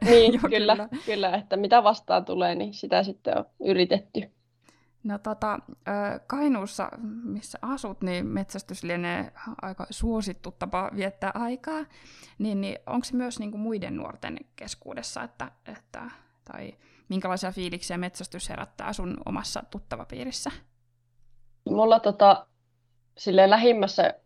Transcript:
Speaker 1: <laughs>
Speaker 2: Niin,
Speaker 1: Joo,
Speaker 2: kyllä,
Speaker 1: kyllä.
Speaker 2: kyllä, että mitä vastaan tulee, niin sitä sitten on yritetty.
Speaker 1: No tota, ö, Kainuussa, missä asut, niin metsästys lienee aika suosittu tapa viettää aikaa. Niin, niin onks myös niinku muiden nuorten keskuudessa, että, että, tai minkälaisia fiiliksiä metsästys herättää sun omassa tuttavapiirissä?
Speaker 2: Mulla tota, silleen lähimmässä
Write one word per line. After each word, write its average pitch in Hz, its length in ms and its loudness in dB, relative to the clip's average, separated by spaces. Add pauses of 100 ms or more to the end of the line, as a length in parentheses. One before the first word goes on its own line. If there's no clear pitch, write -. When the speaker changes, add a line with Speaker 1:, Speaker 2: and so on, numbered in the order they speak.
Speaker 1:
<laughs> - 20 0
Speaker 2:
Niin, 233 280 10
Speaker 1:
Joo, 247 160 0
Speaker 2:
kyllä, 214 260 4
Speaker 1:
kyllä. 214 140 -4 (160)
Speaker 2:
kyllä, 196 300 0
että 196 220 -4
mitä 214 260 6
vastaan 185 420 2
tulee, 180 300 0
niin 202 180 -6
sitä - 300 0
sitten - 340 -2
on - 80 -2 (200)
yritetty. 190 680 0 (720)
Speaker 1:
No 202 140 -6
tota, 214 420 -6 (280)
ö, 202 400 -4
Kainuussa, 254 640 -2 (340)
missä 208 380 -10
asut, 240 400 -8
niin 180 240 -4
metsästys 196 580 -8
lienee 175 480 -4 (300)
aika - 280 -10
suosittu 220 640 -4
tapa 185 440 -6
viettää 196 380 -6
aikaa. 254 520 -6 (540)
Niin, 202 220 -2
niin 196 240 -6
onks 254 280 -4
myös 247 260 -4
niinku 208 180 -10
muiden 214 380 -6
nuorten - 420 -10 (180)
keskuudessa, - 680 -12
että, - 280 -12 (260)
että, - 240 -18 (500)
tai - 220 -14 (360)
minkälaisia 185 420 -4
fiiliksiä 175 460 -8
metsästys 180 520 -10
herättää - 440 -10
sun - 320 -6
omassa - 460 -8
tuttavapiirissä? 247 800 -10 (1160)
Speaker 2:
Mulla 220 300 6
tota, 202 460 6 (720)
silleen 190 320 6
lähimmässä 220 640 4 (120)